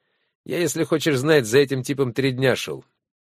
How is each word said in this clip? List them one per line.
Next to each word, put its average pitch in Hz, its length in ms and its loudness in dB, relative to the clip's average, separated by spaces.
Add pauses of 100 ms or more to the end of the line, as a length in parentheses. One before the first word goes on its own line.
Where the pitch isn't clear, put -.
(440)
Я, - 140 -6
если 160 260 -2
хочешь 151 340 0
знать, 143 280 2
за 113 120 4
этим 135 240 2
типом 127 320 -4
три 135 180 0
дня 123 240 2
шел. 71 280 -10 (400)